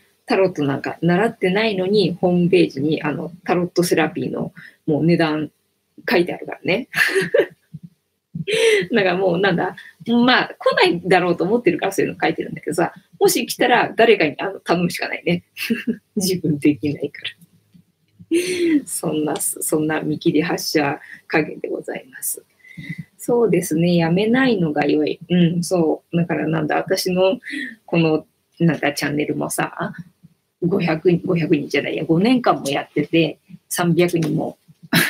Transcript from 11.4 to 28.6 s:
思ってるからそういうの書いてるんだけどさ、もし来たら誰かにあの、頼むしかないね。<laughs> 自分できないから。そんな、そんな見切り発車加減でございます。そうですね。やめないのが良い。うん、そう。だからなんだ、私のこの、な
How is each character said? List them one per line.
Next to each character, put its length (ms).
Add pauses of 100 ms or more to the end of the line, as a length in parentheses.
思 160
っ 20
て 100
る 60
か 100
ら 40
そ 100
う 40
い 40
う 40
の 80
書 80
い 60
て 80
る 80
ん 20
だ 80
け 80
ど 60
さ、 180 (260)
も 80
し 180
来 100
た 120
ら 280
誰 220
か 80
に 140
あ 100
の、 100
頼 240
む 60
し 80
か 120
な 60
い 100
ね。 180 (360)
<laughs> 360
自 240
分 200
で 160
き 180
な 80
い 80
か 140
ら。 60 (1600)
そ 260
ん 140
な、 100
そ 440
ん 80
な 140
見 160
切 140
り 100
発 280
車 300 (280)
加 160
減 160
で 80
ご 140
ざ 140
い 140
ま 140
す。 200 (760)
そ 280
う 60
で 100
す 140
ね。 200
や 140
め 160
な 220
い 100
の 160
が 120
良 200
い。 140 (100)
う 80 (220)
ん、 40
そ 480
う。 60
だ 80
か 80
ら 140
な 140
ん 60
だ、 100
私 340
の 280 (460)
こ 120
の、 280 (340)
な 160